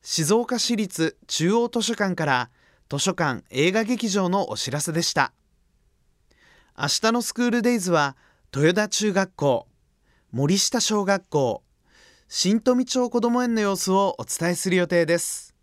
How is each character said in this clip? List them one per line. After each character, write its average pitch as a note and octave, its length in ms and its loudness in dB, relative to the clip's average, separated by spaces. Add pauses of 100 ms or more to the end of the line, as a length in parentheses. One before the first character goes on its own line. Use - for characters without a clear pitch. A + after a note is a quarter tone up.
静 D#3+ 320 -2
岡 A#3 260 0
市 A#3+ 180 0
立 E3+ 400 -2 (100)
中 F3 260 0
央 A#3 160 2
図 A#3 120 -2
書 A3 140 -2
館 F#3+ 200 -2
か E3 100 -4
ら B2 240 0 (400)
図 C#3+ 100 -6
書 F#3 140 0
館 C#3+ 360 -2
映 D3+ 220 2
画 A3 120 0
劇 A#3+ 240 -2
場 F#3+ 220 0
の F#3+ 200 -2
お G#2+ 80 -8
知 - 140 -6
ら C#3+ 80 -4
せ D#3+ 140 -6
で E3+ 80 -2
し - 120 -2
た。 C#3 200 0 (1400)
明 - 100 -4 (140)
日 A3 100 4
の A#3+ 100 0
ス - 120 -8
ク A#3+ 80 -6
ー A#3+ 80 2
ル A#3+ 120 0
デ A#3+ 140 2
イ A3 40 0
ズ F3+ 120 -2
は、 D3 240 2 (400)
豊 F3 280 4
田 G#3 40 -2
中 G#3 240 0
学 F#3 240 0
校、 C3+ 320 0 (640)
森 C#3+ 280 2
下 - 200 0
小 G#3+ 240 0
学 G3 240 0
校、 C3 360 0 (680)
新 G#3 300 0
富 B3+ 260 2
町 B3 240 0
こ A#3+ 100 0
ど A#3 100 2
も B3 140 2
園 A#3 120 0
の A3 60 0
様 G3 140 0
子 F#3 160 -2
を G3 280 2
お A2+ 60 -8
伝 E3+ 260 -4
え F3+ 40 0
す F#3 140 -4
る F3+ 60 2
予 F3+ 100 2
定 E3+ 200 2
で E3+ 120 2
す。 - 460 -8